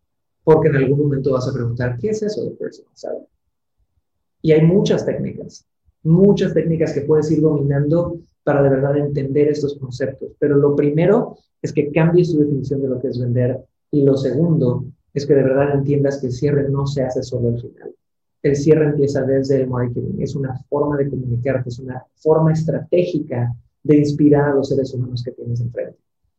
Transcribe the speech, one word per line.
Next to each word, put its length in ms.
Porque 260
en 60
algún 240
momento 340
vas 140
a 60
preguntar, 440
"¿Qué 120
es 120
eso 220
de 80
personal 420
seller?". 340
Y 80
hay 100
muchas 440
técnicas, 600
muchas 500
técnicas 400
que 80
puedes 300
ir 100
dominando 760
para 180
de 80
verdad 280
entender 500
estos 300
conceptos. 600
Pero 200
lo 180
primero 600
es 120
que 180
cambies 400
tu 80
definición 420
de 80
lo 100
que 80
es 120
vender. 440
Y 140
lo 140
segundo 680
es 120
que 80
de 100
verdad 320
entiendas 440
que 80
el 60
cierre 360
no 160
se 180
hace 200
solo 260
al 100
final, 360
el 120
cierre 300
empieza 380
desde 380
el 60
marketing. 520
Es 160
una 200
forma 280
de 120
comunicarte, 600
es 100
una 240
forma 380
estratégica 1000
de 140
inspirar 520
a 60
los 140
seres 240
humanos 300
que 80
tienes 300
enfrente. 360